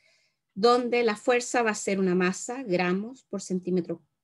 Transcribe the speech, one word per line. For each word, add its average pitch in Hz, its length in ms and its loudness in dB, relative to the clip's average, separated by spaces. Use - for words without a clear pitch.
donde 240 500 4
la 214 120 2
fuerza 240 480 0
va 220 80 0
a 208 40 -2
ser 196 240 -2
una 185 140 2
masa, 185 500 -2
gramos 190 680 -2
por 196 120 -8
centímetro 180 600 -4